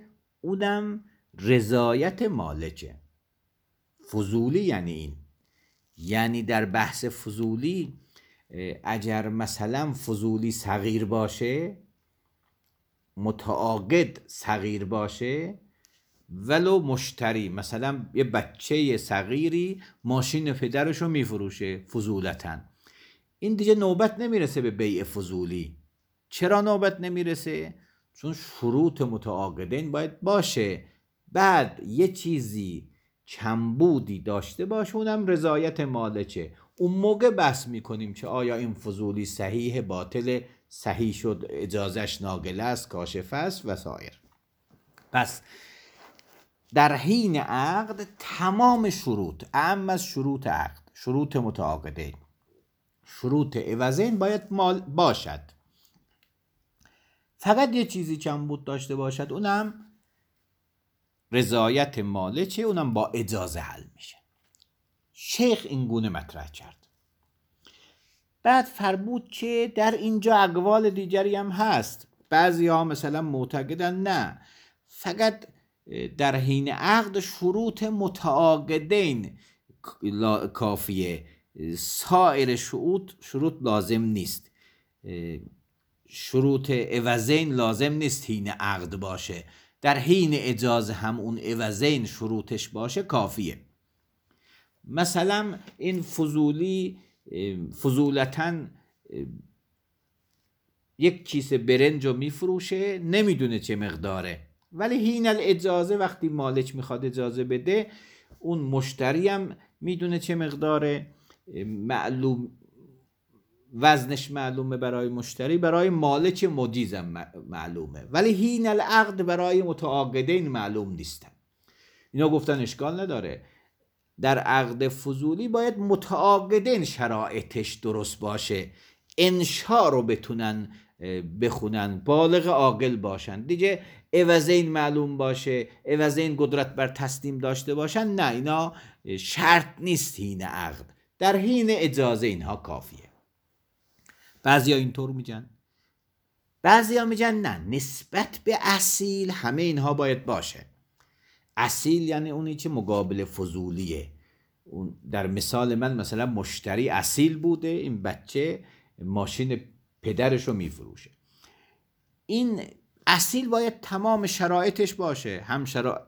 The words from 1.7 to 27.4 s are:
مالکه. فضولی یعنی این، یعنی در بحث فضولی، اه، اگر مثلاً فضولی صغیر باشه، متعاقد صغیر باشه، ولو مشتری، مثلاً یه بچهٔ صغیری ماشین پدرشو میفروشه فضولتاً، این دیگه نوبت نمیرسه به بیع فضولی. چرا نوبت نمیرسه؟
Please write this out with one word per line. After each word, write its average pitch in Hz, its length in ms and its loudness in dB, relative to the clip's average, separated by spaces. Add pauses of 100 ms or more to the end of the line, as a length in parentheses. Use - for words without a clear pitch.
مالکه. 80 760 -6 (1120)
فضولی 117 480 0
یعنی 101 320 -2
این، 78 260 -10 (800)
یعنی 113 460 -2
در 110 220 2
بحث 107 400 -2
فضولی، 117 960 -4 (500)
اه، 90 340 -8
اگر 110 460 -2
مثلاً 113 640 -4
فضولی 110 580 -2
صغیر 107 540 -2
باشه، 120 720 -2 (1400)
متعاقد 110 1120 0
صغیر 104 580 -4
باشه، 123 720 -4 (720)
ولو 156 500 4
مشتری، 120 720 -2
مثلاً 113 640 -6
یه 135 100 2
بچهٔ 123 720 0
صغیری 160 840 -2 (220)
ماشین 131 500 0
پدرشو 143 540 0
میفروشه 101 720 -2
فضولتاً، 95 800 -4 (840)
این 214 160 -2
دیگه 208 200 6
نوبت 202 440 2
نمیرسه 185 420 0
به 117 100 0
بیع 101 320 0
فضولی. 90 760 -6 (520)
چرا 202 320 2
نوبت 196 380 2
نمیرسه؟ 170 760 -4 (380)